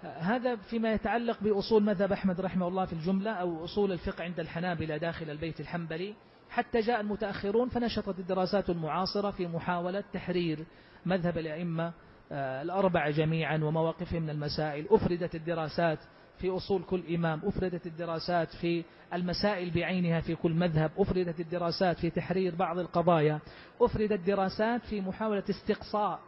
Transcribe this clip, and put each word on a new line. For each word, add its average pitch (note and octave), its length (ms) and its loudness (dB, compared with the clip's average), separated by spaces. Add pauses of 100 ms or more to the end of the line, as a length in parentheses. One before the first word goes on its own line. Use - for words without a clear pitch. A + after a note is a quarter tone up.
هذا G3+ 540 -2
فيما A3 360 -2
يتعلق A3 500 0
بأصول G#3 400 4
مذهب G3+ 300 2
أحمد F#3+ 280 0
رحمه F3+ 280 0
الله F#3 160 0
في F3+ 80 -6
الجملة، F#3+ 380 0
أو F3 340 -4
أصول G3 280 0
الفقه F3 320 -4
عند F3 160 -6
الحنابلة D#3+ 560 -2
داخل E3 340 -4
البيت D#3 300 -6
الحنبلي، E3+ 540 -6 (380)
حتى A#3+ 280 2
جاء A3+ 200 2
المتأخرون G#3 680 0
فنشطت G#3+ 500 -2
الدراسات F#3 520 0
المعاصرة F3 600 0
في F#3+ 160 -4
محاولة F3+ 680 -2
تحرير F3 520 -2 (420)
مذهب E3+ 320 2
الأئمة، E3 540 -2 (400)
آه، C3+ 300 -4
الأربعة F3 480 2
جميعًا D#3 460 2
ومواقفهم D#3+ 680 0
من D#3 80 -4
المسائل. D3+ 600 -4
أفردت F3 440 4
الدراسات D#3+ 640 0 (400)
في F3+ 120 -2
أصول F#3 320 0
كل F#3 200 -2 (120)
إمام، D#3+ 300 0
أفردت F#3 420 -2
الدراسات E3 680 0
في E3+ 280 0 (300)
المسائل F3+ 560 0
بعينها E3+ 500 2
في E3 140 -2
كل E3 180 2
مذهب، D#3 460 4
أفردت F3+ 420 0
الدراسات E3+ 580 0
في E3+ 120 0
تحرير F3+ 440 0
بعض E3+ 240 0
القضايا، E3 640 4 (400)
أفردت A3 320 4
الدراسات G3 720 2
في G#3+ 160 -4
محاولة G3 500 -2
استقصاء G3+ 760 -2